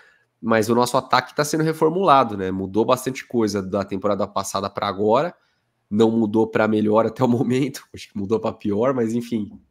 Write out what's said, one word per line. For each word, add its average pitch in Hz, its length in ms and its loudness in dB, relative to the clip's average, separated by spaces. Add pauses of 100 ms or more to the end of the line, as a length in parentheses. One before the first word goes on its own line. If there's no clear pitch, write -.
(420)
mas 110 280 0
o 117 60 2
nosso 123 220 0
ataque - 380 0
tá 151 100 0
sendo 156 180 -2
reformulado, 156 760 2
né? 92 140 -4
Mudou 95 340 0
bastante 127 400 -2
coisa 104 360 0
da 95 220 -2
temporada 101 440 -2
passada 98 420 -4
pra - 180 -6
agora. 107 460 0 (560)
Não 110 200 4
mudou 110 380 2
pra 110 200 2
melhor 107 380 2
até 113 180 -2
o 127 40 2
momento, 127 640 -2
<laughs> - 40 -20
acho - 180 -18
que - 60 -12
mudou 101 220 -2
pra 110 120 -4
pior, 107 440 -2
mas 113 180 -2
enfim, 117 380 -6 (200)